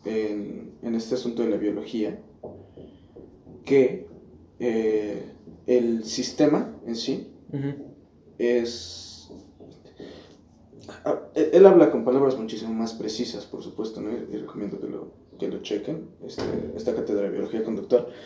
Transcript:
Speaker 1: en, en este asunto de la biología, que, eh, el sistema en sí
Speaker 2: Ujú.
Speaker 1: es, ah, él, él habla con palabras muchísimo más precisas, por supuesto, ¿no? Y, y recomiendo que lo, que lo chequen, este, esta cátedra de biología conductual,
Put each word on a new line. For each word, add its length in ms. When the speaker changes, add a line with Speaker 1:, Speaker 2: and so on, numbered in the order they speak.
Speaker 1:
en, 680
en 140
este 180
asunto 300
de 60
la 60
biología, 640
que, 420
eh, 640
el 380
sistema 680
en 100
sí 360
Speaker 2:
Ujú. 220
Speaker 1:
es, 920
ah, 160
él, 180
él 140
habla 240
con 140
palabras 340
muchísimo 340
más 220
precisas, 500
por 180
supuesto, 380
¿no? 100
Y, 240
y 40
recomiendo 420
que 80
lo, 220
que 100
lo 140
chequen, 460
este, 160
esta 180
cátedra 280
de 80
biología 340
conductual, 420